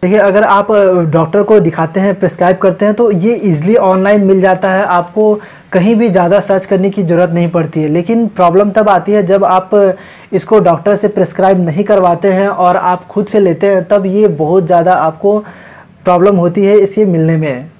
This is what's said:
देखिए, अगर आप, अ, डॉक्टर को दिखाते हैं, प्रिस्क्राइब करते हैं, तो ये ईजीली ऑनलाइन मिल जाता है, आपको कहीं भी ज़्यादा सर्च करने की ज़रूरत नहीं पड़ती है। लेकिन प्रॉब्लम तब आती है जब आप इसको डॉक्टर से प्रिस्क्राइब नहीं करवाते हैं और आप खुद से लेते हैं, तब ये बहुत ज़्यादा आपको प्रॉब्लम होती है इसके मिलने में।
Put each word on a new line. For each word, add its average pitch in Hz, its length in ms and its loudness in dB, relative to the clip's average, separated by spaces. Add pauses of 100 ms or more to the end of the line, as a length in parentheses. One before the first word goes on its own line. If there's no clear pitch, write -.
देखिए, 185 140 0
अगर 202 260 2
आप, 202 280 0
अ, 190 300 2
डॉक्टर 165 420 0
को 214 160 4
दिखाते 165 400 -2
हैं, 196 200 -2
प्रिस्क्राइब 180 380 0
करते 185 280 -2
हैं, 214 80 0
तो 220 180 0
ये 202 320 -2
ईजीली 180 320 0
ऑनलाइन 196 480 2
मिल 190 180 2
जाता 185 300 0
है, 196 140 -2
आपको 208 540 -2 (320)
कहीं 196 240 2
भी 226 140 0
ज़्यादा 180 300 2
सर्च - 260 -2
करने 190 240 0
की 196 140 -4
ज़रूरत 170 260 0
नहीं 170 200 -2
पड़ती 160 320 -4
है। 156 60 -2
लेकिन 196 400 -2
प्रॉब्लम 185 420 0
तब 208 200 0
आती 185 220 0
है 208 140 0
जब 196 180 0
आप 185 520 0 (380)
इसको 208 260 2
डॉक्टर 175 360 0
से 202 120 -2
प्रिस्क्राइब 190 580 0
नहीं 165 180 -4
करवाते 185 440 0
हैं 190 200 0
और 180 300 0
आप - 300 -4
खुद 202 180 -4
से 214 140 -2
लेते 190 280 0
हैं, 185 200 0
तब 202 180 0
ये 202 220 0
बहुत 165 380 0
ज़्यादा 175 280 2
आपको 170 460 -2 (640)
प्रॉब्लम 185 300 2
होती 175 300 0
है 202 120 4
इसके 202 280 0
मिलने 160 320 0
में। 151 420 -6